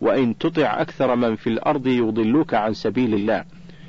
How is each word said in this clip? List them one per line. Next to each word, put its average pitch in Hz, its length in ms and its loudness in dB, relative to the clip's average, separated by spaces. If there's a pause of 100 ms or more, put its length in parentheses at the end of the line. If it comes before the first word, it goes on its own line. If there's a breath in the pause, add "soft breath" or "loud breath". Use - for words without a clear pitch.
"وإن 113 380 2
تطع 147 420 0
أكثر 131 360 0
من 117 200 0
في - 100 -6
الأرض 127 400 -2
يضلوك 120 680 2
عن 110 200 0
سبيل 110 400 0
الله". 101 300 0 (440 loud breath)